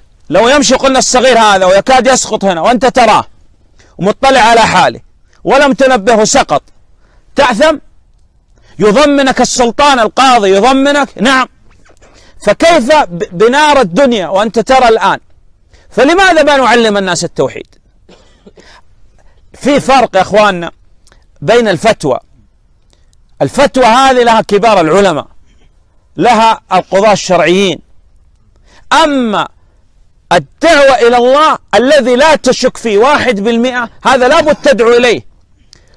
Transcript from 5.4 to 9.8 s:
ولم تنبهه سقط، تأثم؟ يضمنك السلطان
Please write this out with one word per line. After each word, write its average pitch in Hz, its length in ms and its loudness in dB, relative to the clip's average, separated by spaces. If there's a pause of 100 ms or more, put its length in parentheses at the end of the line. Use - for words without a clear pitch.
ولم 269 280 0
تنبهه 226 520 0
سقط، 196 380 -2 (760)
تأثم؟ 277 420 0 (1000)
يضمنك 269 640 0
السلطان 254 580 0